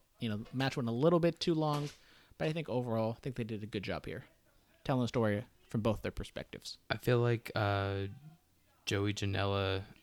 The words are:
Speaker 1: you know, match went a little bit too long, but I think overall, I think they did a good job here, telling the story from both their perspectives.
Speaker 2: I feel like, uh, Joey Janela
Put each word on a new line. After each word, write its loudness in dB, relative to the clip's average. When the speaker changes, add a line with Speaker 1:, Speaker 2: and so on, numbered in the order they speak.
Speaker 1:
you -2
know, -2
match 0
went -2
a 0
little 6
bit 2
too 2
long, 0
but -2
I 0
think -4
overall, 0
I -20
think -6
they -4
did -6
a -8
good -6
job -4
here, -10
telling 2
the 0
story 0
from -2
both 2
their -4
perspectives. -10
Speaker 2:
I 0
feel 4
like, 0
uh, 0
Joey 2
Janela 0